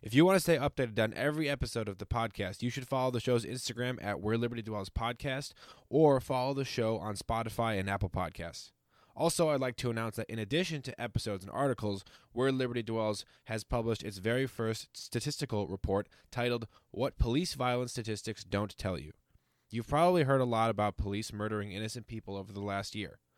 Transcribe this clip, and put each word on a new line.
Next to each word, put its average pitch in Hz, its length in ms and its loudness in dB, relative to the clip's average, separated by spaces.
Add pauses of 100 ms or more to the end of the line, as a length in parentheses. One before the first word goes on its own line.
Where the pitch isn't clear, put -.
If 107 140 -8
you 151 100 10
want 190 120 8
to 175 40 8
stay 165 160 4
updated 123 420 0
on 110 140 4
every 151 340 0
episode 123 420 -2
of 95 100 -8
the 98 80 -8
podcast, 107 560 -2
you 120 80 0
should 127 180 -8
follow 131 220 2
the 123 100 0
show's 120 240 2
Instagram 123 580 -6
at 101 200 -2
Where 110 160 2
Liberty 117 240 -2
Dwells 104 260 -6
Podcast 131 640 -4 (380)
or 143 280 6
follow 131 360 0
the 135 100 -2
show 113 320 0
on 101 200 -6
Spotify 113 640 -2
and 95 120 -2
Apple 98 180 0
Podcasts. 85 600 -6 (440)
Also, 160 360 4
I'd 143 100 4
like 127 160 -2
to 123 140 0
announce 113 260 -2
that 110 140 -6
in 113 80 -4
addition 151 420 0
to - 180 -10
episodes 104 460 -4
and - 80 -12
articles, 110 500 0 (300)
Where 131 180 2
Liberty 123 320 -2
Dwells 107 440 -2 (180)
has 110 180 -4
published 117 400 0
its 98 140 -8
very 117 300 0
first 113 480 -4
statistical 117 720 -4
report 98 400 0 (220)
titled 120 360 0 (260)
What - 260 -2
Police 135 340 2
Violence 123 400 0
Statistics 110 500 -6
Don't 101 360 -2
Tell 92 200 -2
You. 73 140 -10 (580)
You've 113 160 -4
probably 170 360 6
heard 135 180 6
a 127 60 4
lot 113 240 4
about 104 260 2
police 101 340 -4
murdering 104 420 -4
innocent 110 340 -8
people 101 320 -8
over 95 160 -10
the 101 80 -6
last 98 320 -4
year, 104 240 -6 (200)